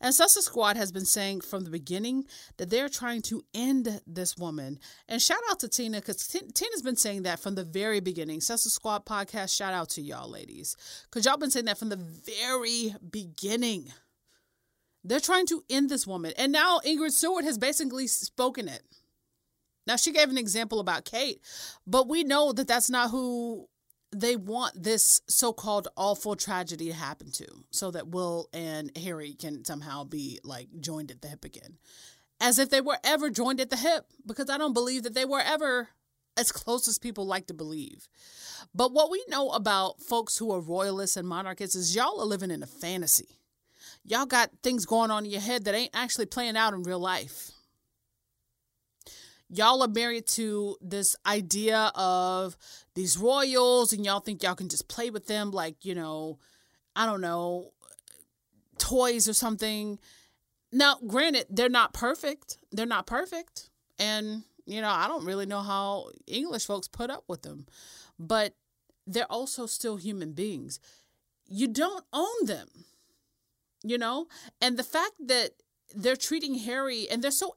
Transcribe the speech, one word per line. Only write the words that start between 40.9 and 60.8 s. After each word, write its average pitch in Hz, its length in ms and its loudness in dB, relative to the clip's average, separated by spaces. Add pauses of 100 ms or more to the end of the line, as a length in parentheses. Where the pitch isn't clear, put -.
and 180 120 -4
monarchists 185 480 -4
is 175 200 0
y'all 269 240 2
are 226 60 -2
living 190 240 -2
in 151 140 -6
a 131 40 -12
fantasy. - 680 0 (680)
Y'all 247 220 0
got 247 240 4 (140)
things 247 240 2
going 226 240 4
on 214 140 0
in 208 60 -8
your 202 100 -4
head 233 240 -2
that 202 100 2
ain't 240 200 -2
actually 233 300 0
playing 233 320 -2
out 220 160 4
in 185 80 -4
real 180 180 -2
life. 175 520 -4 (2000)
Y'all 220 300 6
are 254 60 6
married 233 400 0
to 208 520 -2
this 190 360 0 (100)
idea 214 720 2
of 185 600 0 (380)
these 180 240 0
royals, 247 720 6
and 208 140 0
y'all 202 140 2
think 202 240 -6
y'all 185 100 2
can 180 160 -6
just - 180 -4
play 233 220 -6
with 214 160 -8
them 214 240 -2
like, 165 340 -6
you 185 120 -4
know, 156 420 -6 (580)
I 220 120 2
don't 208 120 -2
know, 175 540 -4 (1040)
toys 240 500 4
or 220 60 0
something. 214 640 -2 (720)
Now, 285 360 6